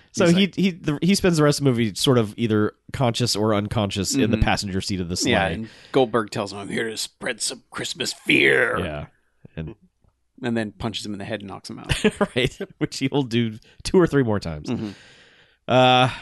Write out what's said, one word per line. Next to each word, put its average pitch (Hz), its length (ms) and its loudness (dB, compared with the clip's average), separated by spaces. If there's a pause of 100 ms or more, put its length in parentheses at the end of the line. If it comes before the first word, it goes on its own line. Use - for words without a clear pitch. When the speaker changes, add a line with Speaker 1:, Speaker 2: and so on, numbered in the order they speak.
(120)
Speaker 1:
So 196 160 2
Speaker 2:
He's 170 80 6
Speaker 1:
he, 190 100 4
Speaker 2:
like 170 100 -8
Speaker 1:
he, 185 160 2
the, 151 300 -4
he 190 140 4
spends 175 220 2
the 151 60 4
rest 147 160 4
of 143 60 -2
the 135 60 6
movie 113 240 0
sort 131 220 4
of 104 200 0
either 107 360 2 (200)
conscious 120 420 0
or 107 200 2
unconscious 101 600 -2
in - 160 2
the 113 60 2
Speaker 3:
Mm-hmm. 110 60 2
Speaker 1:
passenger 98 380 0
seat 98 180 -4
of 85 100 -6
the 90 60 -4
sleigh. 127 160 0
Speaker 3:
Yeah, 98 160 2
and 107 220 -6 (220)
Goldberg 113 400 2
tells 101 220 -6
him, 101 60 -12
"I'm 101 100 -12
here 113 200 -4
to 107 80 -10
spread - 440 -8
some - 300 -8
Christmas - 420 -8
fear." 131 640 2
Speaker 1:
Yeah. 78 260 -8 (500)
And 80 200 -10 (680)
Speaker 3:
And 117 120 -4
then 107 180 -4
punches 113 320 -8
him 104 80 -8
in 98 60 -10
the 98 60 -10
head 104 160 -6
and 98 80 -14
knocks - 200 -16
him 104 100 -14
out. - 140 -6 (260)
Speaker 1:
<laughs> - 160 -4
Right. 127 200 -2 (220)
Which - 220 -6
he 135 120 -2
will 143 120 0
do 113 340 0 (260)
two - 140 2
or 170 80 8
three 143 180 2
more 104 160 0
times. 80 300 -8
Speaker 3:
Mm-hmm. 110 200 -4 (800)
Speaker 1:
Uh, 127 420 6 (120)